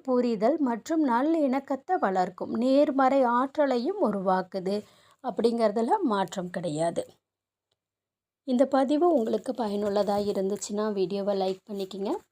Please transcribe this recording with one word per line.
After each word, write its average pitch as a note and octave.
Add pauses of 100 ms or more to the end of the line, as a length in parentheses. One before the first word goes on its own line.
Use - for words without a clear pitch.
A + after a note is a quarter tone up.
புரிதல் B3
மற்றும் D4
நல்லிணக்கத்தை C#4
வளர்க்கும் F#3+
நேர்மறை C4+ (100)
ஆற்றலையும் C4+
உருவாக்குது F#3+ (480)
அப்படிங்கிறதுல A#3
மாற்றம் G3
கிடையாது. E3+ (1500)
இந்த C4
பதிவு C#4
உங்களுக்கு A3+
பயனுள்ளதா G#3 (100)
இருந்துச்சுன்னா G3+
வீடியோவை G3
லைக் F#3+
பண்ணிக்கங்க, G3 (220)